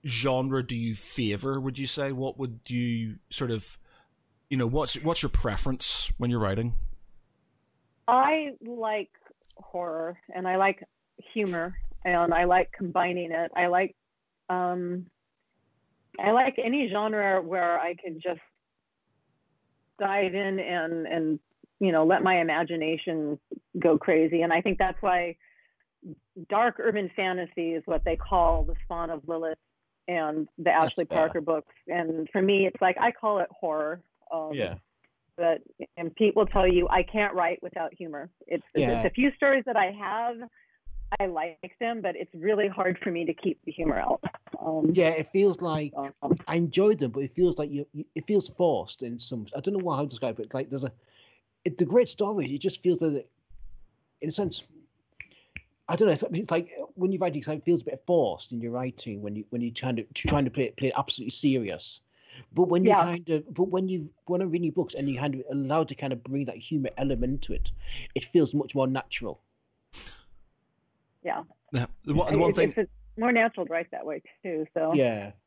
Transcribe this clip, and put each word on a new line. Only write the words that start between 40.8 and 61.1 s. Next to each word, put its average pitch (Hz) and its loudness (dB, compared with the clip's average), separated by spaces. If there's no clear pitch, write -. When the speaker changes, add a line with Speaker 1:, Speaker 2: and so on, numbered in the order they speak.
Speaker 2:
I 202 2
like 170 -6
them, 233 -2
but 175 -2
it's - -10
really 202 2
hard 185 -2
for 190 -2
me 170 -2
to 160 -2
keep - -4
the 156 -8
humor 147 -2
out. - 0
Um, 160 0
Speaker 3:
Yeah, 175 6
it 160 -2
feels 190 4
like 156 -2
Speaker 2:
um, 139 -6
Speaker 3:
I 156 -2
enjoy 175 4
them, 131 -2
but 135 -4
it 131 -8
feels 175 2
like 147 -2
you, 143 -6
you, 147 -8
it 165 -8
feels 208 2
forced 131 0
in 117 -8
some, 113 -6
I 139 -6
don't 196 -2
know 175 -2
how 139 0
to 151 -2
describe 120 -4
it. 107 -8
It's - -12
like 135 -4
there's 135 -6
a, 131 -6
it, 160 -4
the 185 4
great 240 4
story, 202 -2
it 135 -4
just 185 -4
feels 175 4
that, 160 2
it, 127 -6
in 151 -4
a - -6
sense, - -4
I 165 0
don't 214 6
know. 170 6
It's, 143 0
it's 175 -4
like 170 0
when 185 0
you're 185 -2
writing, 156 -2
it 156 -6
feels 170 2
a - -12
bit 143 -8
forced 151 2
in 120 -6
your 117 -6
writing 123 -8
when 104 -8
you, 107 -10
when 120 -4
you're 120 -4
trying 123 -4
to, 110 -4
trying 143 2
to 120 -2
play, 123 -2
play - -2
it 123 0
absolutely 127 -4